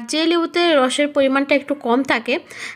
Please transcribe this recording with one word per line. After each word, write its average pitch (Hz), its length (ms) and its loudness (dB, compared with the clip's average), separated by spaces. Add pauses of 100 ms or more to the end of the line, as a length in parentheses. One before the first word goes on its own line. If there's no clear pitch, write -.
যে 302 180 -2
লেবুতে 339 360 0 (120)
রসের 262 360 2
পরিমাণটা 277 460 2
একটু 277 200 -2
কম 247 280 0
থাকে, 240 300 -2 (420)